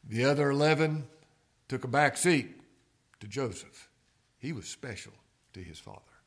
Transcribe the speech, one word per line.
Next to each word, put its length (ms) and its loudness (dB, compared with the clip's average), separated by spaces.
The 180 0
other 260 4
eleven 580 2
took 160 -6
a 40 -8
back 280 4
seat 460 0
to 80 -14
Joseph. 600 -8
He 160 -8
was 140 -10
special 460 -12
to 100 -14
his 160 -16
father. 480 -20